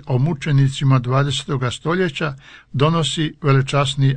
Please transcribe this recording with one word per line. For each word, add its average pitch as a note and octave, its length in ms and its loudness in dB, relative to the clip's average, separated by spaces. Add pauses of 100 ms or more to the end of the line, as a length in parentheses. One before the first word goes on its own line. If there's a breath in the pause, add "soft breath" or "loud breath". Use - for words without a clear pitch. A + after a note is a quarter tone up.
o B2+ 120 -2
mučenicima C#3 840 2
dvadesetoga B2+ 720 -2
stoljeća E3 640 -4 (360 loud breath)
donosi D#3 680 0
velečasni C3+ 760 2